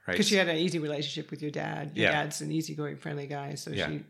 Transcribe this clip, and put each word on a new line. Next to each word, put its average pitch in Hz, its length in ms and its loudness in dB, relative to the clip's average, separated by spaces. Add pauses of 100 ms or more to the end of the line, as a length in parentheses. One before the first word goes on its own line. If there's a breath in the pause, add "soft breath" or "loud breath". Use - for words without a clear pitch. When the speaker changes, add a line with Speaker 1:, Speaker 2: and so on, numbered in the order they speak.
Speaker 1:
right? 90 120 2
Speaker 2:
'Cause 208 100 6
she 208 80 6
had 185 140 6
an 160 80 2
easy 170 200 2
relationship 151 540 -4
with 147 100 -8
your 151 100 -2
dad. 151 440 -4
Your 107 120 6
Speaker 1:
Yeah. 80 40 8
Speaker 2:
dad's 151 300 0
an 76 100 -4
easygoing, 147 460 -2
friendly 143 300 -6
guy, 143 280 -6
so - 160 -10
Speaker 1:
Yeah. 87 180 0
Speaker 2:
she 76 200 -4